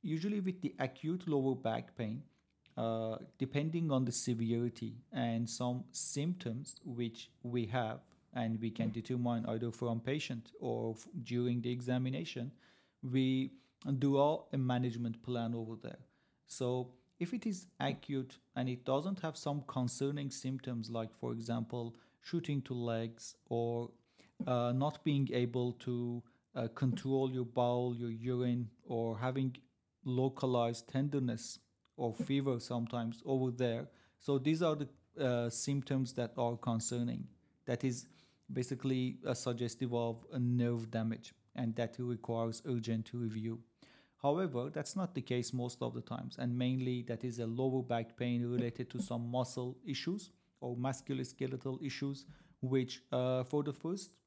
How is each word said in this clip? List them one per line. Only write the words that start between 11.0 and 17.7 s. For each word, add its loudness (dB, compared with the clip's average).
during 2
the 0
examination, -2
we 2
do 6
a 4
management 0
plan -2
over -6
there. -12
So 0
if -2
it -4
is -2